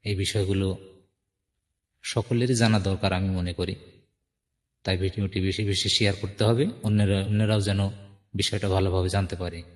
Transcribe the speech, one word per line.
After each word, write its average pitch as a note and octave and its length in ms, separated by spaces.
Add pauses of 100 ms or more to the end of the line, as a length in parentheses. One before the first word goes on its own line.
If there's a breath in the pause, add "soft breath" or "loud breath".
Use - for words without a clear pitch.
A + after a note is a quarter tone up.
এই G#2 100
বিষয়গুলো F#2+ 540 (1400)
সকলেরই A#2+ 500
জানা A2 260
দরকার F#2+ 320
আমি F#2+ 180
মনে F2+ 220
করি, F2+ 220 (1080)
তাই F#2+ 120
ভিডিওটি F#2+ 440
বেশি F#2+ 240
বেশি G2+ 260
শেয়ার G2+ 260
করতে - 280
হবে, A#2 200 (180)
অন্যরা, G#2 440
অন্যরাও G#2+ 340
যেন G2 200 (540)
বিষয়টা G2 340
ভালোভাবে F#2 400
জানতে F#2+ 280
পারে। F2 220 (180)